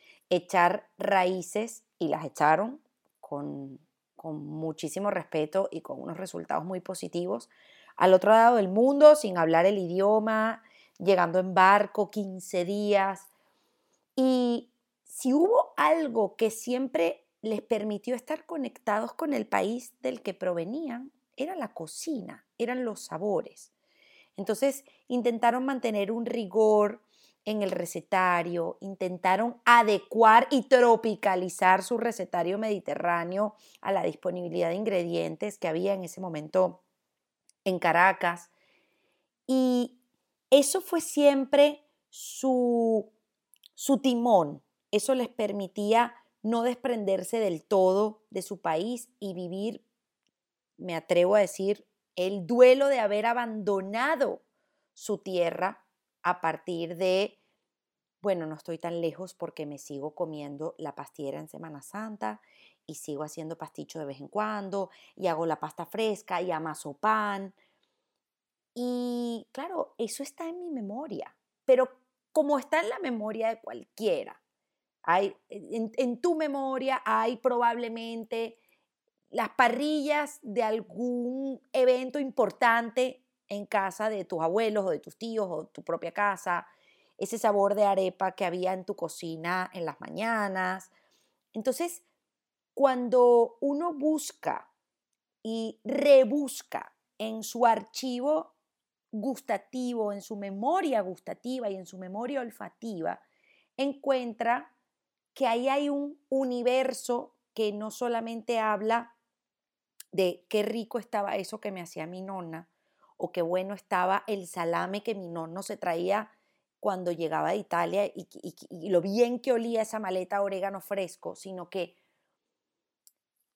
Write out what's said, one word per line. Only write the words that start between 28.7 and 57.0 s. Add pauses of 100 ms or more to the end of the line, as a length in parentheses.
intentaron
adecuar
y
tropicalizar
su
recetario
mediterráneo (260)
a
la
disponibilidad
de
ingredientes
que
había
en
ese
momento (800)
en
Caracas. (960)
Y (540)
eso
fue
siempre (220)
su, (640)
su
timón. (300)
Eso
les
permitía (300)
no
desprenderse
del
todo
de
su
país (100)
y
vivir, (920)
me
atrevo
a
decir, (280)
el
duelo
de
haber
abandonado (520)
su
tierra (380)
a
partir
de, (800)